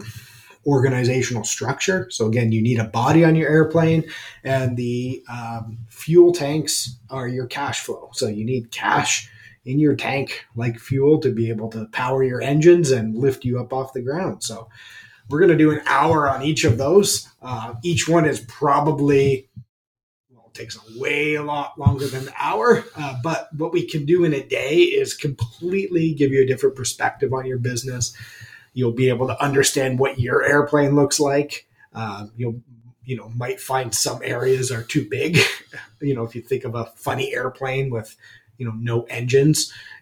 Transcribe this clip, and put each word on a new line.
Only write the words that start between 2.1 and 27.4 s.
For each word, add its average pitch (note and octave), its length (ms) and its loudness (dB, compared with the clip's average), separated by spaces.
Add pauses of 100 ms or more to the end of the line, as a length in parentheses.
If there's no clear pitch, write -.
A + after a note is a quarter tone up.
again, A2+ 260 2
you A2 100 2
need A#2+ 160 2
a G#2+ 60 0
body C#3+ 400 4
on D#3+ 120 6
your D#3 140 0
airplane, D#3+ 540 4 (380)
and C3 340 0
the, B2 540 -4
um, A#2 480 -10 (100)
fuel F3 440 6
tanks D3 640 -4 (140)
are C3 180 -6
your B2+ 180 -4
cash C3 340 -6
flow. - 320 -10
So B2 160 -4
you G#2+ 160 -6
need B2 260 -2
cash - 580 -2 (360)
in C3 140 -2
your D3 160 4
tank - 500 -6 (120)
like A#2 220 -4
fuel C#3 420 2
to C3+ 100 0
be A2+ 200 -2
able A2 200 -6
to A2 160 -10
power C3 360 -2
your B2 200 -2
engines D3+ 480 6
and A2 260 0
lift C3 280 0
you B2 160 -2
up A#2 120 -10
off C3 200 -4
the B2+ 100 -6
ground. E3+ 400 -6
So G#2 260 -12 (600)
we're D3 120 0
gonna F3 160 8
do D3+ 140 6
an D3+ 160 0
hour C#3+ 420 4
on C3+ 140 -2
each D3+ 220 0
of A#2+ 140 4
those. F3 500 4 (140)
Uh, A#2+ 400 -10
each E3+ 260 0
one E3 180 4
is C3+ 140 0
probably, C#3+ 1080 2 (840)
well, B2 240 -20
it - 40 -
takes A#2 180 -14
a A2+ 240 -20
way D3 340 -2
a D3 80 -4
lot D3 360 -6
longer C#3 280 0
than C3 220 -8
an - 100 -16
hour. G#3 460 2 (120)
Uh, C#3 260 -6
but E3 340 -4
what D#3 160 -4
we F3 140 0
can D3+ 200 -6
do F3 180 4
in D#3+ 100 2
a C3+ 120 -4
day C3 340 -2
is C#3 340 2
completely E3+ 1000 -4
give C#3 180 2
you C3+ 100 4
a B2+ 40 4
different C3 300 0
perspective C3 560 -4
on C3 140 -4